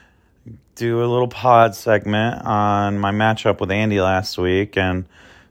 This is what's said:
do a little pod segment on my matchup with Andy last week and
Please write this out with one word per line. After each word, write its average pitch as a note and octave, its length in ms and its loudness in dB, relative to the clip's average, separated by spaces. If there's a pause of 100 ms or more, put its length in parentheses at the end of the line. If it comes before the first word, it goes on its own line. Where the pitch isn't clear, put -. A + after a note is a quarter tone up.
(760)
do A#2 280 -2
a A#2+ 40 0
little A#2+ 220 0
pod A#2 460 4
segment G#2+ 720 -2
on G2+ 540 0
my G2+ 140 -2
matchup G#2+ 480 0
with F#2+ 100 -4
Andy G#2 300 0
last F#2 380 -2
week F#2 400 -2
and F#2 280 -2 (440)